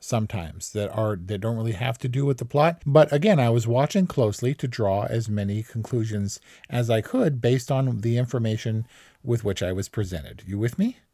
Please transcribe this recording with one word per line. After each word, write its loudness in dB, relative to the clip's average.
sometimes -4
that -2
are, -2
that -6
don't -2
really -2
have -4
to -4
do -2
with 0
the -8
plot. 2
But 6
again, 4
I 6
was 2
watching 2
closely 0
to -4
draw 0
as -2
many -2
conclusions -4
as 0
I 4
could 0
based 2
on 0
the 0
information 0
with -2
which -2
I 0
was -4
presented. -6
You -6
with -2
me? 0